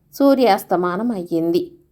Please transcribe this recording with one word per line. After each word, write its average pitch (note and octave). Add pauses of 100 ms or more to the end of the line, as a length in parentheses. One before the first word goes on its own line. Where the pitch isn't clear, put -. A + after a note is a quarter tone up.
(140)
సూర్యాస్తమానం G#3+
అయ్యింది. E3+ (200)